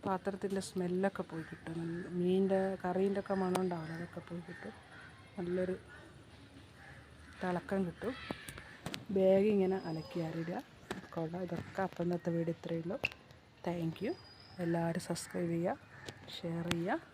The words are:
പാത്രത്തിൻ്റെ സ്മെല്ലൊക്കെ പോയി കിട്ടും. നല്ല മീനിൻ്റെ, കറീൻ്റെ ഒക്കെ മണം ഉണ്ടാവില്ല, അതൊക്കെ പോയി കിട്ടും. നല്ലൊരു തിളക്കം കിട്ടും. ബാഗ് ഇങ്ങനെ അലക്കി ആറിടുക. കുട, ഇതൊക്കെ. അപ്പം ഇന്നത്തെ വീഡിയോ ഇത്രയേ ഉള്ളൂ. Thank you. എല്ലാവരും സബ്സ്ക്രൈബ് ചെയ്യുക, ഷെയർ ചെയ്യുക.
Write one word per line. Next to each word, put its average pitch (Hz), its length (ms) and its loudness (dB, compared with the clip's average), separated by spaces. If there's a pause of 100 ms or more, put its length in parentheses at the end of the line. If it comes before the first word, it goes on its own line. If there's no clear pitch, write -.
പാത്രത്തിൻ്റെ 196 640 2
സ്മെല്ലൊക്കെ 185 600 2
പോയി 160 200 -4
കിട്ടും. - 300 -8
നല്ല 170 280 -4 (100)
മീനിൻ്റെ, 190 420 6 (240)
കറീൻ്റെ 196 380 4
ഒക്കെ 196 200 0
മണം 185 220 4
ഉണ്ടാവില്ല, 165 340 -2
അതൊക്കെ 175 300 -6
പോയി 175 200 -6
കിട്ടും. 180 260 -10 (640)
നല്ലൊരു 180 400 0 (1700)
തിളക്കം 185 460 0
കിട്ടും. 214 260 -4 (1000)
ബാഗ് 190 400 8
ഇങ്ങനെ 190 220 4 (120)
അലക്കി 160 380 -4
ആറിടുക. 165 340 -2 (520)
കുട, 165 180 -2 (140)
ഇതൊക്കെ. 170 420 -4
അപ്പം - 180 -4
ഇന്നത്തെ 175 320 2
വീഡിയോ 165 200 2
ഇത്രയേ 165 260 -2
ഉള്ളൂ. 202 140 -2 (680)
Thank 170 380 0
you. 277 80 0 (520)
എല്ലാവരും 170 440 2
സബ്സ്ക്രൈബ് 170 460 -2
ചെയ്യുക, 180 220 2 (600)
ഷെയർ 165 360 -2
ചെയ്യുക. 175 240 2 (180)